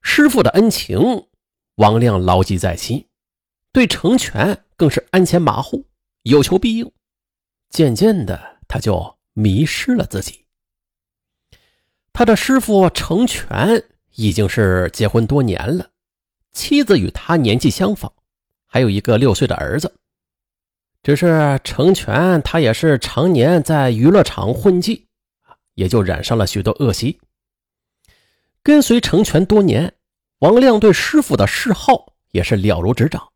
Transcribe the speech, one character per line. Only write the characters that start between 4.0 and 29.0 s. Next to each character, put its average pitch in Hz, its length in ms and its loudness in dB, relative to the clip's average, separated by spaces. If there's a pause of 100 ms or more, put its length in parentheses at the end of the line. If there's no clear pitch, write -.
全 - 480 -4 (120)
更 160 120 2
是 - 220 -4
鞍 180 160 2
前 175 160 0
马 135 180 -2
后， 269 220 -8 (400)
有 135 200 4
求 185 160 0
必 226 180 0
应。 233 140 -8 (760)
渐 147 240 0
渐 170 320 0
的， - 340 -12 (100)
他 - 100 -8
就 90 400 -6 (140)
迷 107 340 0
失 - 300 -4
了 - 100 -2
自 98 140 -8
己。 - 260 -16 (1700)
他 240 120 0
的 220 120 4
师 262 240 0
傅 190 300 2
程 - 360 -4
全 - 560 -2 (340)
已 107 160 -2
经 101 160 -2
是 92 440 0
结 110 140 -4
婚 113 200 0
多 139 160 0
年 117 360 -4
了， - 120 -12 (600)
妻 - 300 -2
子 196 160 2
与 92 140 -2
他 - 240 -4
年 117 200 2
纪 127 140 0
相 196 240 -2
仿， - 180 -12 (540)
还 - 140 -2
有 120 100 2
一 98 100 -2
个 113 160 0
六 123 160 2
岁 127 140 -2
的 - 80 -4
儿 90 240 -6
子。 - 160 -8 (1080)
只 143 120 0
是 151 480 0
程 180 320 0
全 165 480 0
他 - 180 -2
也 117 140 2
是 151 240 0
常 170 340 -2
年 156 300 2
在 143 300 0
娱 117 180 2
乐 202 120 4
场 101 300 -4
混 180 300 0
迹， - 240 -8 (680)
也 95 140 -2
就 107 140 0
染 90 200 -4
上 120 140 -4
了 101 100 0
许 98 160 -6
多 110 100 -2
恶 117 200 -2
习。 - 280 -6 (1400)
跟 294 200 4
随 233 180 2